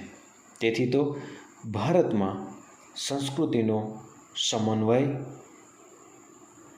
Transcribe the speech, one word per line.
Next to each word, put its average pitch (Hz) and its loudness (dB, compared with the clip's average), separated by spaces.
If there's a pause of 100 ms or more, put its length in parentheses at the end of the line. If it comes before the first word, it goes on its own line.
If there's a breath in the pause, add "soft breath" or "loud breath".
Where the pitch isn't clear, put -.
(600)
તેથી 120 2
તો 139 4 (680 loud breath)
ભારતમાં 104 2 (600)
સંસ્કૃતિનો 131 0 (580)
સમન્વય 110 2 (1800)